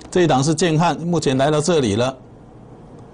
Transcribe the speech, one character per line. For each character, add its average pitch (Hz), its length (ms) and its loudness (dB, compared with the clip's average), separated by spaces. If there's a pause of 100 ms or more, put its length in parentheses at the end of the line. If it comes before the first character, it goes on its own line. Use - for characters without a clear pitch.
这 185 140 0
一 170 60 4
档 135 160 2
是 160 100 0
建 160 240 0
汉， 165 200 2
目 170 200 -2
前 143 180 0
来 135 140 2
到 151 100 2
这 160 200 0
里 104 160 0
了。 127 200 -2 (960)